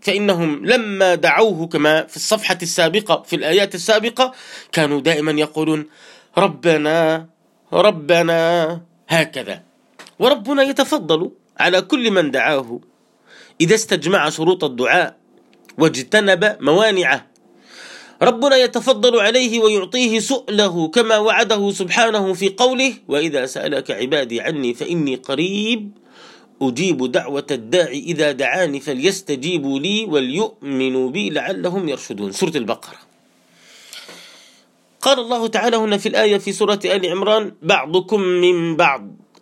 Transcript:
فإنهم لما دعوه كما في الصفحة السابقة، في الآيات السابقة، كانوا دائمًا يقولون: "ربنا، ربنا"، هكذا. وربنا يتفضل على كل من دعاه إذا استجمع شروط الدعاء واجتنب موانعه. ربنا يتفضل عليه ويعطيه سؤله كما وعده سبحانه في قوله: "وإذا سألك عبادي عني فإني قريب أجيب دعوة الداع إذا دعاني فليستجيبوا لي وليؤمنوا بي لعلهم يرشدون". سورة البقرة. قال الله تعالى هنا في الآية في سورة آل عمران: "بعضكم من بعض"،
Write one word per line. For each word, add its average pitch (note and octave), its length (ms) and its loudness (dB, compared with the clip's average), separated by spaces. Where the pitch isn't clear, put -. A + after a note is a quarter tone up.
فإنهم F3+ 640 -2
لما G3 480 2
دعوه E3+ 520 2
كما D#3 400 2
في - 100 -18
الصفحة F#3 460 -2
السابقة، E3+ 640 0
في E3+ 100 -6
الآيات F#3+ 380 0
السابقة، A3 580 0
كانوا D3 280 0
دائمًا D#3 320 0
يقولون: D3+ 540 -2
"ربنا، D#3+ 880 2
ربنا"، E3+ 1080 2
هكذا. C3+ 540 -4
وربنا C4+ 440 2
يتفضل C4 680 0
على F3+ 220 2
كل A#3 300 0
من F3 200 2
دعاه B2+ 500 -2
إذا E3+ 140 4
استجمع E3+ 560 0
شروط E3+ 340 0
الدعاء C3 520 0
واجتنب F#3 840 2
موانعه. E3 680 2
ربنا B3 340 4
يتفضل A#3+ 640 2
عليه A3+ 400 2
ويعطيه A3 580 2
سؤله G3+ 720 0
كما A3 300 2
وعده G#3 520 2
سبحانه G3 600 0
في F#3 160 -2
قوله: B3+ 440 0
"وإذا C#3+ 380 -2
سألك C#3+ 440 -6
عبادي B2 500 -2
عني B2+ 340 -4
فإني D3 400 -4
قريب G3+ 760 -4
أجيب B2+ 500 -2
دعوة C#3+ 380 -4
الداع C#3 360 0
إذا D3 460 -2
دعاني C#3 480 -2
فليستجيبوا C#3 960 -4
لي G#3 260 -2
وليؤمنوا C3 1080 -2
بي G3 200 -4
لعلهم F3 580 -4
يرشدون". G#2 440 -8
سورة D#3+ 240 -4
البقرة. A2+ 420 -8
قال C4+ 180 2
الله A#3 280 -4
تعالى A3+ 300 0
هنا G#3+ 220 0
في G#3 100 -4
الآية G#3+ 300 2
في G3 140 -6
سورة G3+ 320 0
آل F3+ 260 -2
عمران: G3+ 420 0
"بعضكم F3+ 580 0
من F3+ 560 2
بعض"، C3+ 400 0